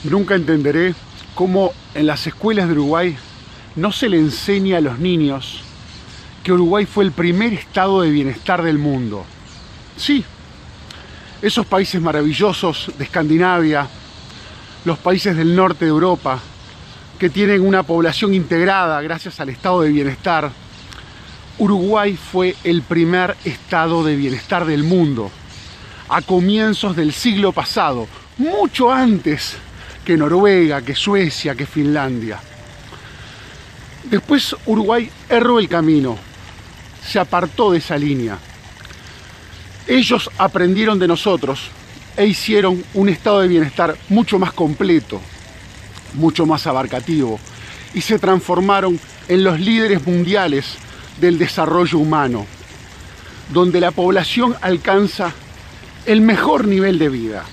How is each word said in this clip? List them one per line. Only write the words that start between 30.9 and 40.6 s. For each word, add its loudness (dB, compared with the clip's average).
Suecia, 0
que -8
Finlandia. -2
Después 0
Uruguay 0
erró 4
el 0
camino, 2
se -2
apartó 0
de 2
esa -4
línea. -2
Ellos 2
aprendieron 2